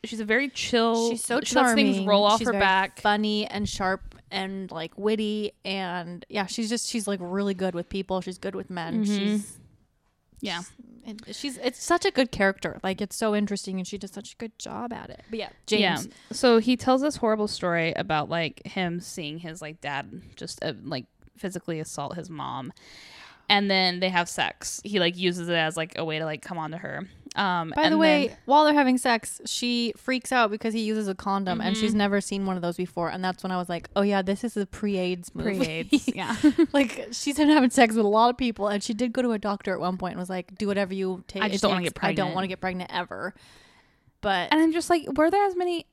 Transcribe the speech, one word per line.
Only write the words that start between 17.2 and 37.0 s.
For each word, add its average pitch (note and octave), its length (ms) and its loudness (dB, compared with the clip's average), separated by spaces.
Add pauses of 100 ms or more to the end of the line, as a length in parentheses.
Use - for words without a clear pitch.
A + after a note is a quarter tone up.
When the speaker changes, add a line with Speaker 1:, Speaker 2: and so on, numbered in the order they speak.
Speaker 1:
story E3+ 460 0
about, - 380 -2
like, E3 360 -4
him F3 340 -4
seeing D3+ 400 -10
his, D#3+ 200 -12
like, D#3 220 -14
dad C#3+ 400 -8 (120)
just, - 300 -10
uh, A#2+ 80 -4 (100)
like, B2+ 220 -8 (320)
physically F3+ 420 -6
assault D3+ 380 -8
his F3 140 -12
mom. C#3 420 -8 (800)
And G3+ 200 4
then F#3 300 2
they F#3 80 2
have F3+ 220 0
sex. - 520 -6
He, G3+ 160 -2
like, F3 200 2
uses F3 320 0
it F3 60 0
as, D#3+ 200 0
like, D#3+ 220 -6
a E3 80 -2
way D#3 120 -4
to, D#3 60 -4
like, D#3 160 -6
come - 160 -10
on D#3 140 -6
to D#3+ 80 -10
her. C#3+ 280 -10 (280)
Um, F3+ 400 0
Speaker 2:
By D4+ 80 2
the D#4 60 6
Speaker 1:
and D#4 100 4
Speaker 2:
way, D4+ 300 6
Speaker 1:
then - 160 -10
Speaker 2:
while D4 200 8
they're D4+ 100 6
having B3+ 240 6
sex, - 480 0
she A#3+ 500 -2
freaks B3+ 360 -4
out A#3+ 180 4
because G#3+ 240 -4
he A3+ 60 0
uses G#3+ 280 -2
a F#3+ 60 -2
condom, G3 480 -2
and F#3+ 140 0
she's A3 140 0
Speaker 1:
Mm-hmm. G#3+ 80 2
Speaker 2:
never G3+ 220 4
seen G3 260 -4
one F#3 100 -2
of F3 60 -4
those F3 140 -2
before. F3 320 -4
And F#3 160 -4
that's F#3 180 -4
when F#3 80 -4
I F#3 60 -2
was F3+ 140 -4
like, E3+ 260 -4
"Oh G3+ 60 4
yeah, G3+ 180 4
this G3 240 -2
is A#3 140 -4
a G3+ 80 -2
pre-aids F3+ 680 -4
movie." G3+ 240 -2
Speaker 1:
Pre-aids, D#3+ 500 0
Speaker 2:
<laughs> B3 60 -2
Speaker 1:
yeah. G3+ 220 -4 (380)
Speaker 2:
Like, C#4 380 2